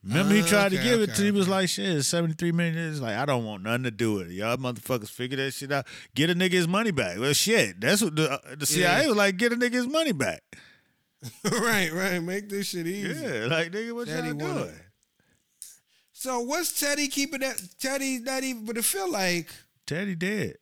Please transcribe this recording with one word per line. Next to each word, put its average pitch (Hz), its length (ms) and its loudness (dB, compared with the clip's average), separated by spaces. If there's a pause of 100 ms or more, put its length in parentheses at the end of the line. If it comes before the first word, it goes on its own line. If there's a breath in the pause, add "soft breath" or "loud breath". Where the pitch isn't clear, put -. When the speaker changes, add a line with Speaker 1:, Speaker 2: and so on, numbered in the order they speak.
Speaker 1:
Remember, 185 300 4
he 214 60 8
Speaker 2:
Oh, - 60 2
Speaker 1:
tried 202 240 4
to 190 80 0
Speaker 2:
okay, - 100 0
Speaker 1:
give 233 120 6
it 202 100 2
Speaker 2:
okay, 185 60 -2
Speaker 1:
to, 202 60 4
he 208 80 4
was 202 120 4
Speaker 2:
okay. 180 80 2
Speaker 1:
like, 190 180 2
"Shit, 196 280 -2
it's 135 120 0
seventy-three 170 420 0
million." 170 260 0
It's 156 220 -4
like, 113 160 -2
"I 123 100 0
don't 127 200 2
want 104 180 -8
nothing 117 200 0
to 123 80 -2
do 110 240 0
with 90 160 -4
it. - 20 -10
Y'all 107 240 -2
motherfuckers 123 520 -4
figure 127 280 -6
that 135 160 -2
shit 135 180 -8
out. 139 140 0 (280 loud breath)
Get 156 160 4
a 180 60 4
nigga 180 160 2
his 180 160 4
money 202 240 2
back." 101 280 -2
Well, 135 140 2
shit, 139 460 2
that's 165 220 4
what 175 140 0
the, 151 180 2
uh, 135 220 -8
the 147 100 -6
C 151 200 2
I 180 140 6
A - 40 4
Speaker 2:
Yeah. 320 60 4
Speaker 1:
was 226 80 4
like, 196 200 4
"Get 233 160 2
a - 20 0
nigga 240 180 0
his 247 140 0
money 311 260 0
back." 110 300 -2 (800 loud breath)
Speaker 2:
<laughs> - 240 -14
Right, 208 480 2
right. 180 280 0
Make 196 280 -6
this 196 180 -4
shit 175 200 -4
easy. 190 340 -4
Speaker 1:
Yeah, 127 260 -2
like, 165 240 0
nigga, 226 220 -6
what 240 140 -8
Speaker 2:
Teddy 160 220 -4
Speaker 1:
y'all 147 80 -4
Speaker 2:
wanna 147 280 -4
Speaker 1:
doing? 80 140 -14 (1300 loud breath)
Speaker 2:
So 254 300 -4
what's 294 380 -2
Teddy 285 280 0
keeping 277 320 -2
that? 240 220 -4 (180)
Teddy 269 400 -2
not 262 240 -4
even, 247 220 -6
but 226 120 -4
it 233 60 -2
feel 381 260 0
like 180 380 0 (400)
Speaker 1:
Teddy 185 280 -4
dead. 175 460 -4